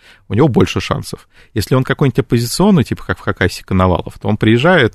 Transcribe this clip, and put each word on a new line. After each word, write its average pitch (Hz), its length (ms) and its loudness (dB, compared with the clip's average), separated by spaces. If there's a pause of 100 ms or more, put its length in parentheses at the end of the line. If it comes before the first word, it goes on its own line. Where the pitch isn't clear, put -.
(300)
у - 20 -6
него 135 160 2
больше - 320 0
шансов. - 480 -8 (240)
Если 110 220 -4
он 131 100 2
какой-нибудь 135 360 0
оппозиционный, 123 600 2
типа - 220 -6
как - 140 -6
в - 20 -20
Хакасе - 420 -4
Коновалов, 92 560 0
то 107 100 -6
он 107 100 -2
приезжает, 120 560 2